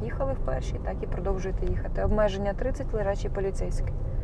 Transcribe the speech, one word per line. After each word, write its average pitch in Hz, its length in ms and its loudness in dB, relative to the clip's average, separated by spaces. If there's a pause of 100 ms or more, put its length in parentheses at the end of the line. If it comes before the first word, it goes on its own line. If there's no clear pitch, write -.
їхали 269 300 -2
в 262 60 -2
першій, 131 460 -2
так 185 180 -2
і - 40 -4
продовжуєте 185 600 0
їхати. 185 380 0
Обмеження 202 480 2
тридцять, 202 420 -2
лежачий 202 360 0
поліцейський. 185 640 0 (320)